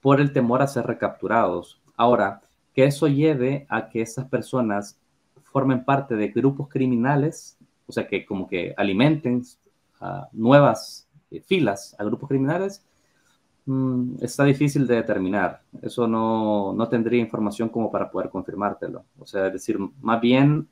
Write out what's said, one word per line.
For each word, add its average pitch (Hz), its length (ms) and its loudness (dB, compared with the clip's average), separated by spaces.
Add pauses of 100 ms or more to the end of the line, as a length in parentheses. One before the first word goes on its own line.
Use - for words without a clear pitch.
por 135 180 6
el 139 140 2
temor 123 280 2
a 139 60 2
ser 123 180 -4
recapturados. 95 960 -2 (140)
Ahora, 120 460 2 (320)
que 135 120 4
eso 143 220 0
lleve 139 600 0
a 110 200 -4
que 113 120 -4
esas 127 240 -8
personas 110 760 -4 (520)
formen 135 320 0
parte 139 320 0
de 107 140 -2
grupos 139 400 0
criminales, 135 880 -2 (300)
o - 40 -18
sea, - 160 -4
que 98 180 -4
como 95 220 -6
que 87 300 -4
alimenten 123 680 2 (560)
a 95 320 -12
nuevas, 127 760 4 (220)
eh, - 120 -14
filas 120 580 -2
a 107 60 -4
grupos 123 240 -6
criminales, 165 560 -2 (800)
mm, 127 560 -2
está - 240 0
difícil 143 420 2
de 120 80 4
determinar. 98 680 -2 (200)
Eso 117 260 -2
no, 110 680 0
no 113 140 -2
tendría 117 320 0
información 110 500 -4
como 113 220 -4
para 98 180 -4
poder 90 200 -6
confirmártelo. 95 720 -6 (160)
O - 60 -20
sea, 95 220 -2
es 92 60 -4
decir, 101 240 -6 (240)
más 113 200 0
bien 139 500 2